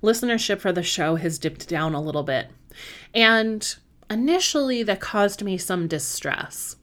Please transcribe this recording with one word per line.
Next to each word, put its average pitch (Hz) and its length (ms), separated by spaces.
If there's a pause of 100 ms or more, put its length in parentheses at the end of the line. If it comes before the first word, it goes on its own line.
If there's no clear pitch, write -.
listenership 226 560
for 196 140
the 175 100
show 160 320
has 160 240
dipped - 300
down 160 260
a 151 60
little 147 220
bit. 131 280 (640)
And 220 640 (320)
initially 269 760
that 202 180
caused 202 440
me 185 140
some 175 280
distress. - 960